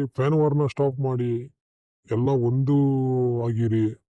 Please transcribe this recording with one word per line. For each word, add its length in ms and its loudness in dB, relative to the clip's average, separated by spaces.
ಫ್ಯಾನ್ 280 -2
ವಾರ್‌ನ 320 2
ಸ್ಟಾಪ್ 340 -2
ಮಾಡಿ. 320 -2
ಎಲ್ಲ 180 0
ಒಂದು 340 2
ಆಗಿರಿ. 440 0